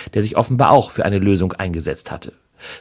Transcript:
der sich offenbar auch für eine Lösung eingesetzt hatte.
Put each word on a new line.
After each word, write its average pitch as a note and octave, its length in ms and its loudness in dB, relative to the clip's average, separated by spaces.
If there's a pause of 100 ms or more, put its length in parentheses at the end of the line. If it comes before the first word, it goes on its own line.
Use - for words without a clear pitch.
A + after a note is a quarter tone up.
(120)
der G#2 100 0
sich G#2+ 140 -2
offenbar A#2+ 340 4
auch C3+ 220 4
für - 120 -2
eine G2 140 0
Lösung F#2 340 2
eingesetzt D#2+ 600 -6
hatte. - 200 -12 (480)